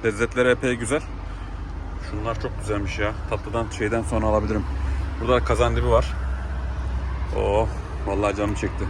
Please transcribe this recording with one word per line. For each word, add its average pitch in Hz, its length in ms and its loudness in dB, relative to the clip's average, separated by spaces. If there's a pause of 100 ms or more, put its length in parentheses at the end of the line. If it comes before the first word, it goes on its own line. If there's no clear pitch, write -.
Lezzetleri 117 440 4
epey 123 260 4
güzel. 120 280 0 (1080)
Şunlar 107 300 -2
çok - 200 -4
güzelmiş 104 380 -2
ya. 104 140 0 (180)
Tatlıdan, 113 360 -2 (120)
şeyden 113 240 2
sonra 110 240 0
alabilirim. 107 380 2 (560)
Burada 120 240 4
kazandibi 117 420 2
var. - 280 4 (1200)
Oo, 107 300 4 (380)
vallahi 101 300 2
canım 101 180 0
çekti. 98 360 -2